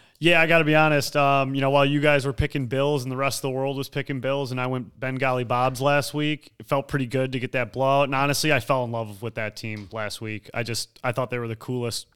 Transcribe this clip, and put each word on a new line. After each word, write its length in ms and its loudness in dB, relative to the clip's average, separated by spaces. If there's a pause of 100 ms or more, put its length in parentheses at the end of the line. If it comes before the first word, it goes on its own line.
(200)
Yeah, 200 4
I 80 4
gotta 160 4
be 100 4
honest. 420 4
Um, 380 2
you 60 0
know, 100 2
while 160 6
you 140 2
guys 260 4
were 60 -2
picking 340 -2
Bills 380 0
and 80 -6
the 40 -4
rest 220 -2
of 40 -6
the 80 -2
world 260 -2
was 120 -6
picking 300 -6
Bills, 320 -2
and 100 -4
I 60 -2
went 320 -6
Bengali 460 -2
Bobs 360 0
last 320 2
week, 460 -4
it 80 -18
felt 220 -2
pretty 180 -2
good 240 -2
to 80 -4
get 140 -6
that 200 -2
blowout. 360 4
And 80 -2
honestly, 360 2
I 60 4
fell 240 0
in 80 -4
love 320 -6
with 140 -8
that 180 -6
team 380 -10
last 280 -8
week. 320 -10
I 120 -4
just, 400 -6
I 80 -2
thought 180 -4
they 80 -4
were 80 -6
the 80 -6
coolest 600 -6